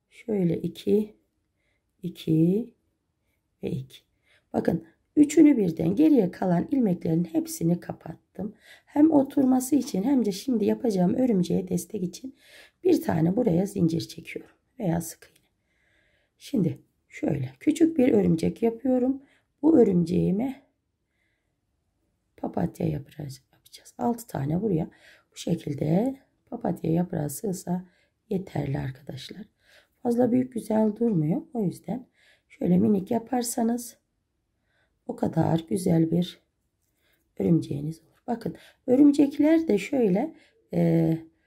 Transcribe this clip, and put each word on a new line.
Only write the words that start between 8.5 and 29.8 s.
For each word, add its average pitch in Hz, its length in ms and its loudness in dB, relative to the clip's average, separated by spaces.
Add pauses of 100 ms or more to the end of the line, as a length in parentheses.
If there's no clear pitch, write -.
Hem 311 260 4
oturması 262 640 2
için 196 280 -2
hem 254 220 2
de 202 60 0
şimdi 208 340 -2
yapacağım 214 480 2
örümceğe 190 540 0
destek 180 360 -6
için - 320 -12 (480)
bir 359 180 2
tane 170 340 0
buraya 202 300 2
zincir 170 360 0
çekiyorum - 540 -16 (240)
veya 170 220 -2
sık - 280 -16
iğne. - 120 -20 (960)
Şimdi 170 420 -2 (300)
şöyle 135 500 -4
küçük 320 380 2
bir 254 160 4
örümcek 180 500 2
yapıyorum. 254 580 0 (400)
Bu 302 180 6
örümceğime 180 800 2 (1800)
papatya 170 500 -4
yaprağı 147 400 -8 (260)
yapacağız. - 440 -20
Altı 240 300 -4
tane 151 340 -4
buraya 190 280 -2 (420)
bu - 60 -20
şekilde 170 800 -2 (300)
papatya 175 460 -6
yaprağı 165 380 -2
sığsa 180 560 -8 (460)
yeterli 147 480 -6
arkadaşlar. 135 640 -14 (580)